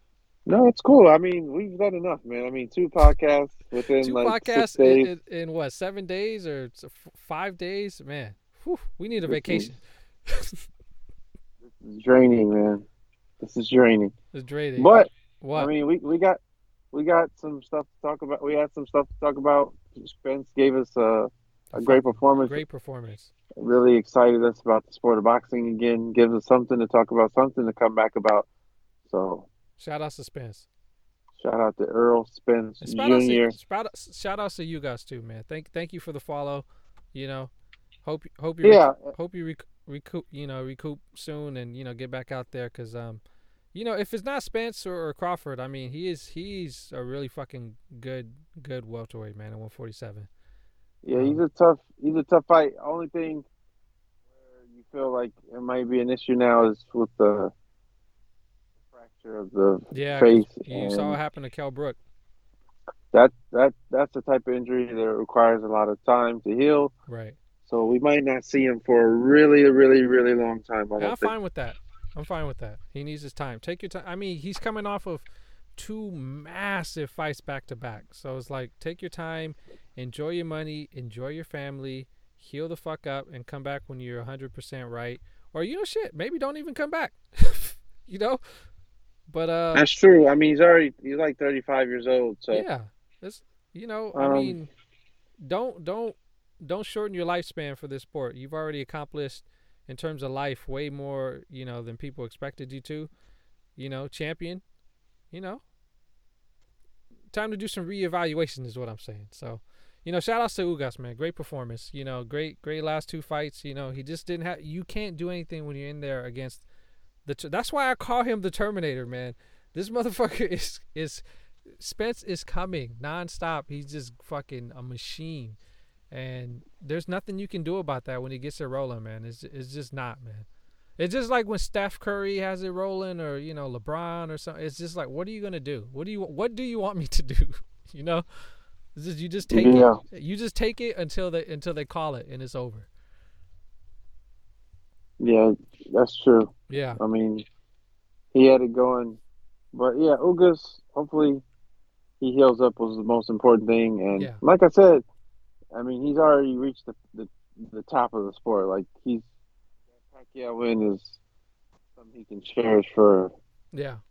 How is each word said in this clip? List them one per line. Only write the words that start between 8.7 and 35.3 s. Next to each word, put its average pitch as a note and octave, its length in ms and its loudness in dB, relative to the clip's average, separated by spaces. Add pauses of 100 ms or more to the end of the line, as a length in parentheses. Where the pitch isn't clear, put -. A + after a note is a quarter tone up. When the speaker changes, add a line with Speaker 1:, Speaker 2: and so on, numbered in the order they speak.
Speaker 2:
we F#3+ 100 -10
need A3+ 160 -4
a D#3+ 40 -4
Speaker 1:
This - 20 -4
is E3+ 400 -2
Speaker 2:
vacation. C3 60 -20 (500)
<laughs> - 360 0 (1200)
Speaker 1:
This G#2+ 140 -18
is A2 60 -16
draining, B2 500 8
man. G#2 300 2 (560)
This - 180 -14
is A2+ 120 -4
draining. A2+ 420 6 (220)
Speaker 2:
It's C#3 100 -12
draining. C#3 400 -4
Speaker 1:
But, - 260 10 (300)
Speaker 2:
What? D3 240 -4
Speaker 1:
I C#3+ 40 -2
mean, D3 200 0
we, E3+ 100 2
we D#3+ 220 -2
got, F#3 180 4 (540)
we D3 120 -6
got E3+ 320 2
some D3 280 -12
stuff D3+ 240 -8
to - 200 -12
talk D3+ 140 -6
about. C#3+ 220 -8
We D3 100 -4
had D3 200 -2
some C#3+ 120 -10
stuff C#3+ 220 0
to - 120 -18
talk C#3+ 180 -2
about. C#3+ 360 2 (320)
Spence C3+ 500 -8
gave C3+ 200 4
us B2+ 200 -2
a, B2 60 2
a A2 260 2 (460)
Speaker 2:
A A#2+ 80 -6
Speaker 1:
great C3 160 6
Speaker 2:
fucking B2 160 4
Speaker 1:
performance. C3+ 360 4
Speaker 2:
great D3+ 200 -6
performance. A#2+ 640 -16 (240)
Speaker 1:
Really B2 400 6
excited A#2+ 480 6
us A#2 180 0
about A2 260 2
the - 60 -20
sport A#2 240 2
of G#2 60 0
boxing A#2 460 2
again. A#2 440 -2
Gives A#2 200 6
us G#2+ 120 -2
something B2 340 2
to A2+ 80 0
talk A2+ 240 4
about, A2+ 220 4
something C3 320 2
to A2 80 -2
come A2+ 220 2
back A2 200 2
about. G#2 320 2 (640)
So F#2 380 -6 (300)
Speaker 2:
Shout D3+ 260 -10
out D3+ 80 -10
to C3+ 120 -18
Spence. A#2 440 -18 (720)
Speaker 1:
shout A2+ 180 -4
out A2 180 0
to - 80 -4
Earl A#2 460 2
Spence A2+ 500 -2
Speaker 2:
And - 100 -12
shout A2+ 200 0
outs B2+ 140 4
to, - 20 0
Speaker 1:
Junior. A#2+ 240 4
Speaker 2:
shout, G#3 360 -8 (260)
shout G3+ 260 -8
outs G3+ 180 -8
to F3 60 -10
you D#3+ 160 -10
guys C3 240 -10
too, A#2+ 200 -16
man. A2 260 -16